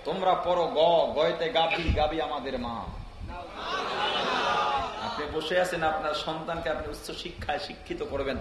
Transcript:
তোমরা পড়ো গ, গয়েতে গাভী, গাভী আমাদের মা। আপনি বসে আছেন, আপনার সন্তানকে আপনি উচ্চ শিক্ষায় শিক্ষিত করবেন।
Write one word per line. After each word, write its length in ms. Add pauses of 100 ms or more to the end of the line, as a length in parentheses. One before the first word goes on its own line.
তোমরা 300
পড়ো 320
গ, 480
গয়েতে 340
গাভী, 480
গাভী 240
আমাদের 380
মা। 260 (2250)
আপনি 300
বসে 260
আছেন, 220
আপনার 320
সন্তানকে 560
আপনি 180
উচ্চ 220
শিক্ষায় 480
শিক্ষিত 440
করবেন। 380